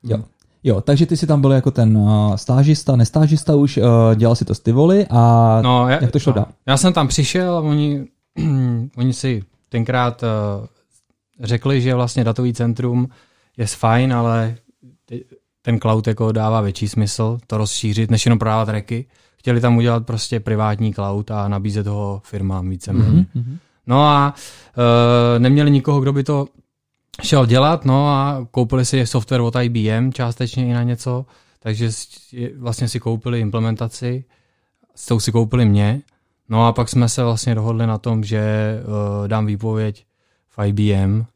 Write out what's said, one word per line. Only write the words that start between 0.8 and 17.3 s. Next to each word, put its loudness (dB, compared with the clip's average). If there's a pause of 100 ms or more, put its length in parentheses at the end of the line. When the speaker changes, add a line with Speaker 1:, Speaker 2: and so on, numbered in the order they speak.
Speaker 1:
takže 2
ty -2
jsi -4
tam 2
byl 4
jako 2
ten, 4 (340)
eh, -4
stážista, 2
nestážista 2
už, 2
eh, 2 (340)
dělal 2
si -4
to -4
z -8
Tivoli 2
a 6
Speaker 2:
No, 2
já, 2
Speaker 1:
jak 2
to 0
šlo 0
Speaker 2:
no. 0
Speaker 1:
dál? -2 (200)
Speaker 2:
Já 2
jsem 2
tam 0
přišel -2
a -2
oni, -2 (320)
<clears throat> -2
oni 0
si -4 (260)
tenkrát, -2
eh, -4 (1120)
řekli, -2
že 0
vlastně -2
datový -2
centrum -2 (480)
je -4
fajn, 0
ale 0 (520)
ty-, -14 (380)
ten 0
cloud 0
jako -2
dává 0
větší -4
smysl -2